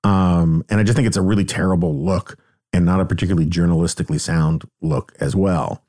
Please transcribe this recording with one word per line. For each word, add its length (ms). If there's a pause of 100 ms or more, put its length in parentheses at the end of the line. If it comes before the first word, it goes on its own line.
Um, 640
and 100
I 40
just 120
think 120
it's 100
a 40
really 240
terrible 500
look 420 (340)
and 140
not 140
a 60
particularly 440
journalistically 720
sound 500 (120)
look 380
as 160
well. 540